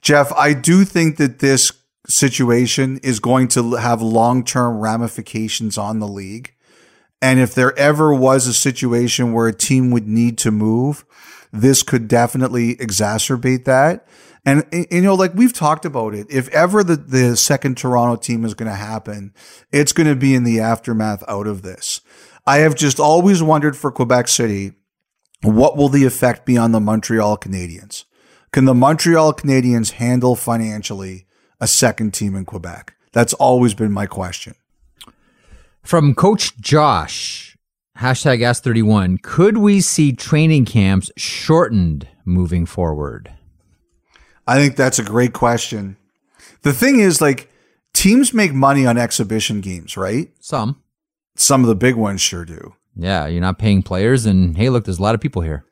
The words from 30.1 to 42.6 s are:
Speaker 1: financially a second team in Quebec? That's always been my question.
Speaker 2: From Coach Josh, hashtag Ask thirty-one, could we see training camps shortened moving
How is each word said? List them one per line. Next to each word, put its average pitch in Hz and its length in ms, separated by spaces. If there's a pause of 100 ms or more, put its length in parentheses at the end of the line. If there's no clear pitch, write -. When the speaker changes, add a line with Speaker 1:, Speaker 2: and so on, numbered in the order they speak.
Speaker 1:
financially 107 920 (340)
a 113 80
second 110 440
team 101 220
in 95 100
Quebec? 85 500 (180)
That's 117 220
always 127 400
been 107 180
my 101 140
question. - 480 (1300)
Speaker 2:
From 147 320
Coach - 440
Josh, 117 960 (420)
hashtag 127 440
Ask 120 200
thirty-one, 107 560
could 214 400
we 202 220
see 151 320
training 156 520
camps 98 520
shortened 160 880 (180)
moving 90 420